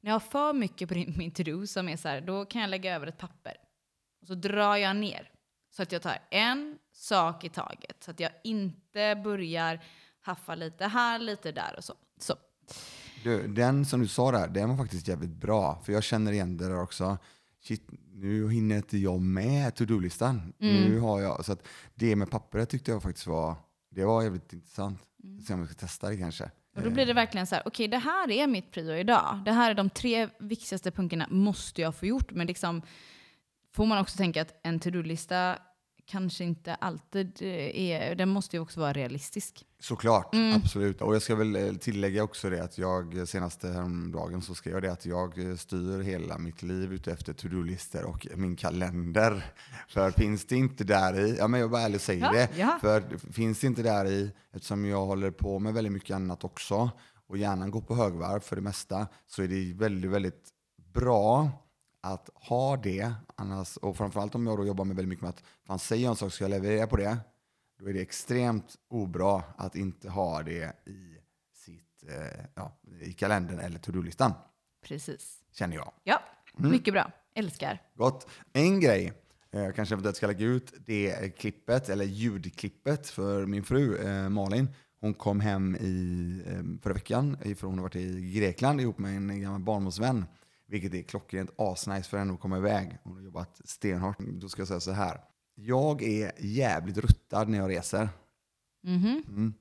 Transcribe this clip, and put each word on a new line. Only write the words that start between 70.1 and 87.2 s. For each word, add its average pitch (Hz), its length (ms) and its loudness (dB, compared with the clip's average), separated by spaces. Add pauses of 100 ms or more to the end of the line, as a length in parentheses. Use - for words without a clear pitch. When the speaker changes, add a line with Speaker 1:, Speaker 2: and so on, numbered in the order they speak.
Speaker 2:
det 80 300 -6 (140)
i 95 300 -18 (380)
sitt, - 540 -20
eh, 73 360 -10 (100)
ja, - 220 -12 (240)
i 87 120 -10
kalendern 90 460 0
eller 85 200 -8
to-do-listan. 90 540 0 (540)
Speaker 1:
Precis. - 500 -12 (140)
Speaker 2:
Känner 87 240 -4
jag. - 160 -8 (120)
Speaker 1:
Ja, - 160 2 (400)
Speaker 2:
Mm. 147 120 6
Speaker 1:
mycket 214 220 4
bra. 190 180 2 (240)
Älskar. 180 460 -4 (140)
Speaker 2:
Gott. 131 320 2 (260)
En 180 260 6
grej, 104 340 6 (380)
eh, 101 100 -2
jag 95 140 -2
kanske 107 200 0
eventuellt 98 220 0
ska 104 100 0
lägga 101 180 0
ut 123 280 0 (120)
det 98 520 -2
klippet, 117 520 0
eller 98 160 2
ljudklippet 104 1040 -4
för 98 360 -2
min 101 180 -2
fru, 123 340 2
eh, 98 320 -2
Malin. 104 400 2 (300)
Hon 107 140 -2
kom 101 260 0
hem 98 360 2
i, 90 680 -2
eh, 90 360 -6
förra 98 120 -2
veckan 135 500 0